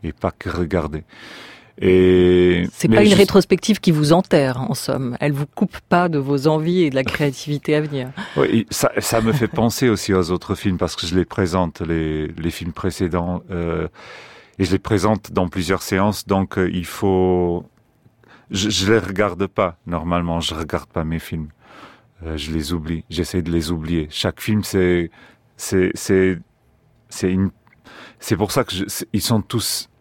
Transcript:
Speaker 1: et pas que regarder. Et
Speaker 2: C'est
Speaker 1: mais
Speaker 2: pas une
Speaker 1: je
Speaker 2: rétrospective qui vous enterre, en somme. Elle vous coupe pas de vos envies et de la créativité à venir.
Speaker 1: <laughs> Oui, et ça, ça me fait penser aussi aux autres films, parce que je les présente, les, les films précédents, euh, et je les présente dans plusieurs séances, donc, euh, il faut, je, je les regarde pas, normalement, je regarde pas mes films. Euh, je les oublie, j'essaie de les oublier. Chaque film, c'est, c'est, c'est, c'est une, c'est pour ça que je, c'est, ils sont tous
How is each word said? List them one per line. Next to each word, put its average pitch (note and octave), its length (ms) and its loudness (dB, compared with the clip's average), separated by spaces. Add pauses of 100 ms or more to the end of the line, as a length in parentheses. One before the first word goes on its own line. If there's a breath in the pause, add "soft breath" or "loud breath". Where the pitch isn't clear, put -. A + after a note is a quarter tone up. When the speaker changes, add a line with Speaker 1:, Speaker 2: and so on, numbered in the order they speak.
Speaker 1:
et E2 100 -8
pas - 180 -2
que - 200 -10
regarder. D#2 540 -2 (720 loud breath)
Et F2+ 960 6
Speaker 2:
C'est - 140 -4
Speaker 1:
mais A2 120 6
Speaker 2:
pas G#3 40 6
une G#3 80 8
Speaker 1:
je F#3+ 60 6
Speaker 2:
rétrospective G3 640 4
qui - 100 2
vous D3+ 220 4
enterre, C#3+ 480 2
en C3+ 140 -2
somme. C3 460 -4
Elle D3 120 0
vous C#3+ 140 -4
coupe - 320 -4 (100)
pas F3 200 2
de D#3 100 0
vos C#3 280 0
envies D#3+ 360 2
et D3+ 80 2
de B2+ 40 -8
la C3+ 80 2
créativité D3 720 -2
à D3+ 60 2
venir. C#3 300 -4 (120)
Speaker 1:
<laughs> - 140 -8
Oui, C#2 160 4
et A2 180 2
ça, - 280 0
ça - 240 0
me A2+ 100 2
fait A#2 160 2
penser A#2 400 0
aussi G#2 240 0
aux F2+ 180 2
autres F2+ 240 -2
films, F#2 220 -2
parce E2+ 180 -2
que - 120 -8
je F2 100 -2
les F2+ 80 2
présente, F2+ 560 -2
les, D#2+ 480 -2
les E2 220 -6
films E2+ 220 -8
précédents, F2+ 760 -4
euh, E2+ 380 -4 (680 loud breath)
et G2 60 2
je F2 80 0
les F#2+ 60 2
présente G#2 540 0
dans F2+ 160 0
plusieurs F#2 340 -2
séances, G2 440 0
donc, F#2+ 320 0
euh, F#2 140 0
il F2+ 120 -4
faut, F2+ 800 0 (880 soft breath)
je, G#2 200 -2
je G2 220 2
les A2+ 60 6
regarde F#2+ 480 -2
pas, F#2 400 -2
normalement, E2+ 540 -2
je E2 140 -4
regarde D#2+ 360 -6
pas E2+ 140 -4
mes D#2+ 140 -4
films. D#2+ 300 -10 (760 loud breath)
Euh, D#2+ 120 -8
je D2+ 160 -8
les D#2 200 -4
oublie, E2 380 -6
j'essaie F2 320 -4
de D#2+ 80 -4
les E2 220 -2
oublier. D#2+ 380 -4
Chaque - 300 -4
film, G#2+ 220 0
c'est, F2+ 480 0 (460 soft breath)
c'est, F#2 380 0
c'est, F#2 440 2 (680)
c'est - 240 -4
une, F#2+ 180 2 (680 loud breath)
c'est - 160 -2
pour G2 160 -2
ça C3 120 2
que - 100 -8
je, F#2+ 120 -4
c'est, - 260 -10
ils G2+ 80 0
sont A2 220 0
tous - 480 -6 (100)